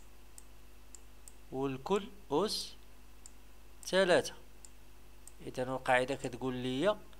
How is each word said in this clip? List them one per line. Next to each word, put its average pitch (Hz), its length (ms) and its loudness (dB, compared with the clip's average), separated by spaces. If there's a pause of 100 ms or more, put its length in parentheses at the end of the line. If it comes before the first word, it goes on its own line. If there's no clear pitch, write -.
(1500)
والكل 139 560 0 (240)
أس 180 420 2 (1120)
ثلاثة. 180 480 8 (1120)
إذا 127 160 -2
القاعدة 131 520 6
كتقول 131 400 -2
لي 131 420 4 (220)